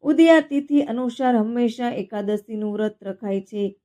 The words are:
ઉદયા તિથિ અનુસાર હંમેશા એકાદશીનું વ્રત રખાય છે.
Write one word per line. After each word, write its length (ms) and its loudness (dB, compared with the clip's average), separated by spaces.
ઉદયા 460 6
તિથિ 420 0
અનુસાર 440 0
હંમેશા 600 -2
એકાદશીનું 800 -6
વ્રત 280 -4
રખાય 460 -6
છે. 220 -6